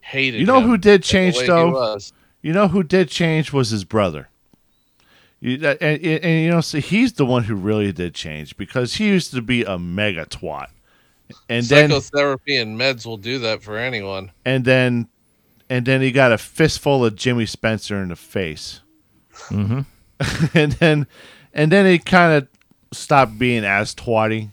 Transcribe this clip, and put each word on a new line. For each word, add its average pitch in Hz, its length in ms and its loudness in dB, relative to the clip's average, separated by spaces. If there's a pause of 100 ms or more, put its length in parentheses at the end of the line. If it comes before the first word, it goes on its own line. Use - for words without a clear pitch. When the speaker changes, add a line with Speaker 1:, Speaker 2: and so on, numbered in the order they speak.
Speaker 1:
hated 135 400 -4
Speaker 2:
You - 60 0
know 254 120 4
Speaker 1:
him 226 100 4
Speaker 2:
who 240 80 4
did 196 260 6
Speaker 1:
the - 40 -8
Speaker 2:
change, 185 300 2
Speaker 1:
way 127 60 -2
he 127 60 -2
Speaker 2:
though? 170 220 4
Speaker 1:
was. 113 420 -4 (300)
Speaker 2:
You 151 100 -4
know 202 160 4
who 185 140 0
did 180 260 2
change 160 440 -2
was 131 180 0
his 104 140 -4
brother. 87 440 -2 (1120)
You, 123 140 -4 (120)
uh, 147 140 0
and, 151 240 -2
and, 160 200 -2
and, 160 200 2
you 165 60 0
know, 170 100 2
see, 151 200 -4
he's 220 340 0
the 147 120 2
one 120 180 2
who 107 100 -4
really 101 380 -2
did 85 220 -6
change 76 420 -12
because 120 380 -6
he - 140 -2
used 147 240 0
to 127 100 -6
be 120 220 -2
a 95 140 -6
mega 87 480 -4
twat. 73 400 -12 (840)
And 120 180 -2
then 147 240 6
Speaker 1:
Psychotherapy 143 680 -2
and 110 220 -4
meds 123 280 -4
will 113 100 -10
do 117 240 -8
that 110 220 -6
for 104 140 -12
anyone. 98 560 -8 (120)
Speaker 2:
And 131 200 -2
then, 127 440 2 (600)
and 123 160 -2
then 131 160 2
he 131 100 2
got 127 200 6
a 107 60 2
fistful 143 680 0
of 107 120 0
Jimmy 120 300 -2
Spencer 107 560 -6
in 92 80 -6
the 82 60 -10
face. - 640 -8 (680)
Speaker 3:
Mm-hmm. 104 360 -2
Speaker 2:
<laughs> - 60 -20 (640)
And 151 200 2
then, 151 340 2 (480)
and 151 160 2
then 196 160 6
he 180 140 4
kinda 160 480 2 (420)
stopped 127 480 0
being 120 260 0
as 101 300 0
twatty. 110 580 -2